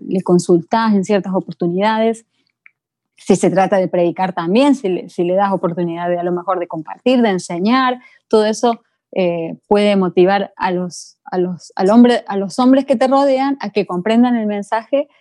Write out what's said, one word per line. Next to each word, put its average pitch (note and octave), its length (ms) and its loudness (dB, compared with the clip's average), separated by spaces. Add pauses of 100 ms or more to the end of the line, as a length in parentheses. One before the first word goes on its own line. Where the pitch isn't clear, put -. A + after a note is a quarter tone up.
le F#3+ 160 -4
consultás F3+ 720 2
en G3 120 0
ciertas G3 280 -2
oportunidades. G#3+ 920 -2 (920)
Si - 200 2
se F3+ 140 2
trata F#3+ 280 2
de F#3 100 2
predicar F3+ 460 -2
también, A3+ 420 2
si G#3 140 -4
le, F3+ 200 -6
si F3+ 140 -4
le F3 120 0
das G3 180 0
oportunidad F3 560 -4
de, F3 100 -2
a F3 40 -6
lo F3 80 -2
mejor, F3+ 280 -4
de F3 80 -6
compartir, A3+ 540 -2
de A3+ 80 2
enseñar, A3+ 720 -2 (260)
todo G#3+ 180 2
eso, A3 360 -2 (340)
eh, E3+ 420 -4 (100)
puede G#3 280 2
motivar F#3+ 640 2
a F#3+ 140 -2
los, F3+ 540 -8
a F#3 120 -8
los, F3+ 380 -4
al F#3 160 0
hombre, A#3+ 360 6
a - 80 -6
los G3 240 -6
hombres C4 260 4
que C#4 100 0
te B3+ 120 0
rodean C4+ 540 2
a G#3 80 -8
que G3 160 -2
comprendan A3+ 500 0
el A3 120 -2
mensaje A3 600 -4 (140)